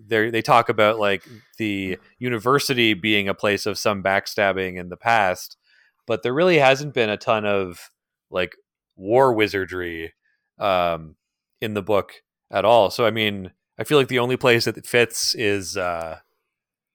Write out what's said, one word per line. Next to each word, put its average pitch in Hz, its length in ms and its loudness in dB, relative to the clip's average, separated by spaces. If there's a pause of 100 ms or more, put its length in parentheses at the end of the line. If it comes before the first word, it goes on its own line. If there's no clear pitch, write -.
they, 110 240 0
they 113 100 0
talk 117 280 4
about, 113 320 2
like, 101 240 -2 (340)
the 98 400 -4 (200)
university 120 760 2
being 101 340 0
a 98 60 -2
place 101 320 -2
of 98 100 -4
some 101 280 -2
backstabbing 95 720 -2
in 90 120 -12
the 87 80 -12
past, 104 600 0 (500)
but 110 160 -4
there 120 100 -4
really 170 260 2
hasn't 135 360 2
been 113 160 0
a 104 60 -2
ton 110 280 -2
of, 98 460 -4 (400)
like, 90 240 -4 (400)
war 120 380 2
wizardry, 90 800 -4 (460)
um, 87 560 -2 (440)
in 110 140 -6
the 101 80 -4
book 98 400 -2 (300)
at 98 120 0
all. 110 260 6
So, - 140 -2
I 107 60 2
mean, 104 400 -4 (300)
I - 20 -4
feel 151 160 2
like 131 80 2
the 123 140 -2
only 123 160 0
place 120 300 2
that 113 120 -4
it - 80 -20
fits - 480 0
is, 101 420 -4
uh, 85 440 -6 (760)